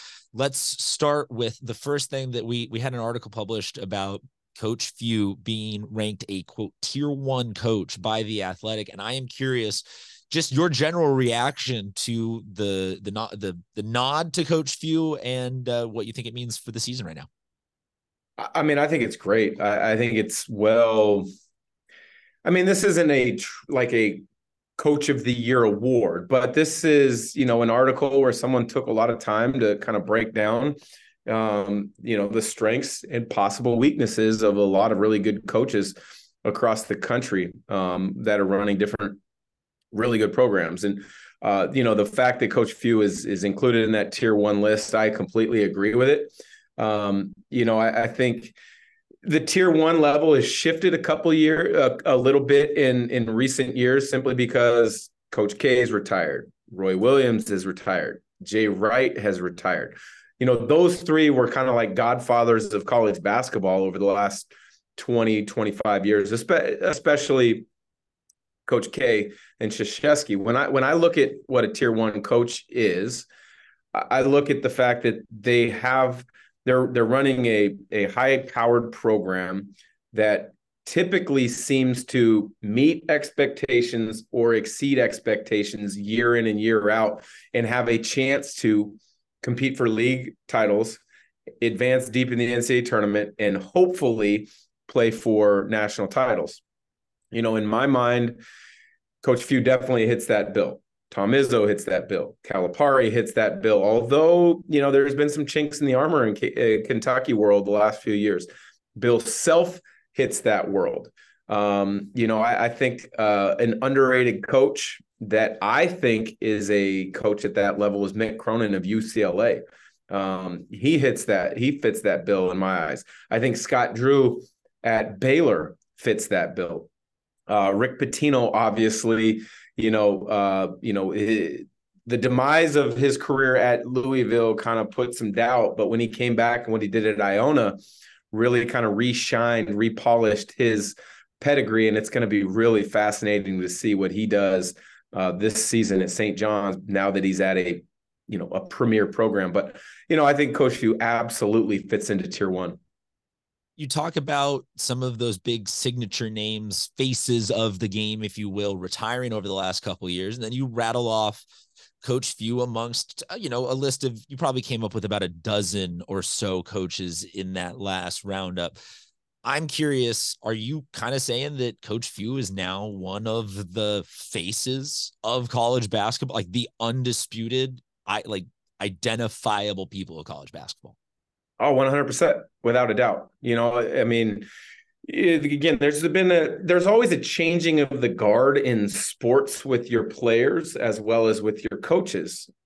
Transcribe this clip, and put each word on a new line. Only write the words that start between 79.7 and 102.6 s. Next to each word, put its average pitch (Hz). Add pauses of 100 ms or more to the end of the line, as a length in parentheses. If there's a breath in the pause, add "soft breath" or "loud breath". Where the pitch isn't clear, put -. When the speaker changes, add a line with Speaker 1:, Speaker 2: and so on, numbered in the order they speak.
Speaker 2:
that 107 (340)
typically 175
seems 127
to 113 (100)
meet 135
expectations 120
or 117
exceed 127
expectations 104
year 113
in 113
and 104
year 107
out 110 (300 loud breath)
and 117
have 120
a 117
chance 135
to 107 (440)
compete 127
for 120
league 127 (140)
titles, 110 (640 soft breath)
advance 127
deep 127
in 120
the 120
N 120
C 123
A 123
A -
tournament, 104
and 101
hopefully 107 (400 loud breath)
play 117
for 107
national 104
titles. - (680)
You 113
know, 110
in 110
my 110
mind, 120 (800 loud breath)
Coach 123
Few 135
definitely 123
hits 113
that 104
bill. - (300)
Tom 101
Izzo 123
hits 104
that 82
bill. -
Calipari 113